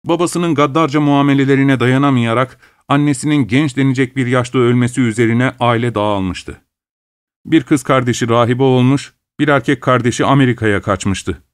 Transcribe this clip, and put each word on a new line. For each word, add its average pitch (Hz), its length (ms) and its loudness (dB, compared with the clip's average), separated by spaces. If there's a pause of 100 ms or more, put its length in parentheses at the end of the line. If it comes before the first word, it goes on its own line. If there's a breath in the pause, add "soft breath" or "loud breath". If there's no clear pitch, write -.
Babasının 170 500 -2
gaddarca 147 460 0
muamelelerine 139 800 2
dayanamayarak 127 800 0 (280 soft breath)
annesinin 147 580 0
genç 131 300 0
denecek 131 400 0
bir 127 100 -2
yaşta 123 320 -2
ölmesi 123 420 2
üzerine 117 600 0
aile 120 340 0
dağılmıştı. 98 680 -4 (880)
Bir 160 160 2
kız 151 200 -2
kardeşi 123 460 0
rahibe 120 340 0
olmuş, 127 520 2 (260)
bir 147 80 0
erkek 139 320 0
kardeşi 123 440 -2
Amerika'ya 113 580 0
kaçmıştı. 95 600 -4 (120)